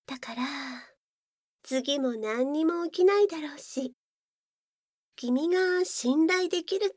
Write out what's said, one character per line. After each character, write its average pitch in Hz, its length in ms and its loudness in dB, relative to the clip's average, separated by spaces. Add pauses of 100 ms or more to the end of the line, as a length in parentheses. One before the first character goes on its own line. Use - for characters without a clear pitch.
た 262 140 -12
か 233 160 -12
ら、 247 80 -4 (1200)
次 262 360 -2
も 262 120 0
何 233 400 -2
に 311 140 2
も 339 200 0
起 330 60 -6 (100)
き 359 40 8
な 403 140 6
い 415 80 6
だ 330 140 -4
ろ 294 140 -8
う - 20 -18
し、 - 380 -8 (1200)
君 262 340 0
が 359 340 2
信 311 440 2
頼 359 200 2
で 349 160 -2
き 381 140 -4
る 415 80 0
っ 392 120 2